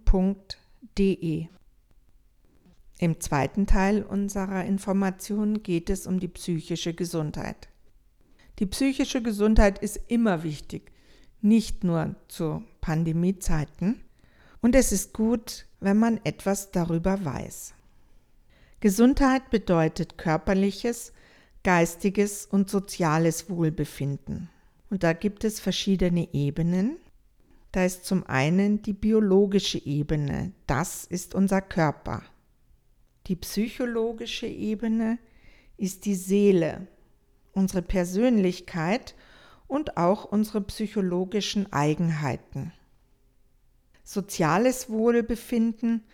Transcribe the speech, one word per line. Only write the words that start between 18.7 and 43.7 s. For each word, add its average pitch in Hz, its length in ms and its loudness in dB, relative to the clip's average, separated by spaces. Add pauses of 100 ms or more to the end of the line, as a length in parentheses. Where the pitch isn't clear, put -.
Gesundheit 254 720 4
bedeutet 165 680 0
körperliches, 196 920 0 (500)
geistiges 190 840 2
und 196 240 2
soziales 165 800 0
Wohlbefinden. 160 960 -4 (420)
Und 190 120 -4
da 165 100 4
gibt 202 320 -4
es 214 160 -4
verschiedene 180 720 0
Ebenen. 170 640 0 (760)
Da 185 120 2
ist 185 220 -2
zum 185 200 0
einen 185 560 2
die 208 120 -4
biologische 202 880 2
Ebene. 147 680 -2 (140)
Das 147 380 -2
ist - 300 -8
unser 190 260 2
Körper. 160 640 -2 (1040)
Die 180 100 -4
psychologische 233 1080 -4
Ebene 220 720 -2 (580)
ist - 300 -6
die 202 80 2
Seele, 190 720 4 (640)
unsere 190 300 0
Persönlichkeit 185 1300 0 (520)
und 294 300 -4
auch 175 280 2
unsere 214 360 -2
psychologischen 196 1120 -4
Eigenheiten. 151 1000 -2 (1300)